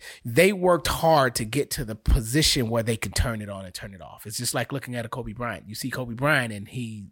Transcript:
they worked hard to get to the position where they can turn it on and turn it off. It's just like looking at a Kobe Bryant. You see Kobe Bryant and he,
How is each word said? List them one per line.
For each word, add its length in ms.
they 300
worked 340
hard 480
to 80
get 280
to 120
the 120
position 720
where 140
they 120
can 160
turn 300
it 80
on 160
and 80
turn 200
it 80
off. 260
It's 100
just 160
like 180
looking 240
at 80
a 60
Kobe 240
Bryant. 340
You 80
see 140
Kobe 240
Bryant 400
and 140
he, 440